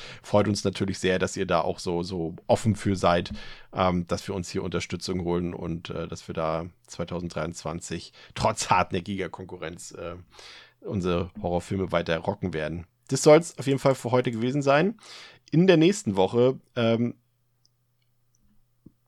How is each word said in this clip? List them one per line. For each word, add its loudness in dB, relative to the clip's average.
freut 4
uns 0
natürlich -2
sehr, 2
dass -2
ihr -2
da 2
auch -4
so, -4
so -6
offen 2
für -2
seid, 2
ähm, 0
dass -4
wir -4
uns -6
hier -6
Unterstützung -6
holen -2
und, -8
äh, -8
dass -14
wir -10
da -2
zweitausenddreiundzwanzig -8
trotz -2
hartnäckiger 0
Konkurrenz, -14
äh, -12
unsere -2
Horrorfilme -2
weiter 0
rocken -4
werden. -6
Das -2
soll's 6
auf -10
jeden 0
Fall 4
für -6
heute 2
gewesen 0
sein. 4
In 6
der 10
nächsten 4
Woche, 4
ähm, 2